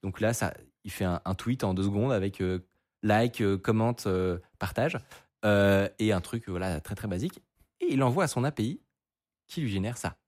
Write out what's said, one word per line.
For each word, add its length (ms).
Donc 180
là, 120
ça, 200
il 80
fait 140
un, 200
un 100
tweet 280
en 120
deux 100
secondes 260
avec, 300
euh, 260
like, 360
euh, 160
commente, 520
euh, 300
partage, 400
euh, 440
et 120
un 100
truc, 260
voilà, 320
très, 160
très 100
basique. 320
Et 120
il 100
envoie 220
à 40
son 140
A 80
P 140
I 160
qui 140
lui 100
génère 260
ça. 200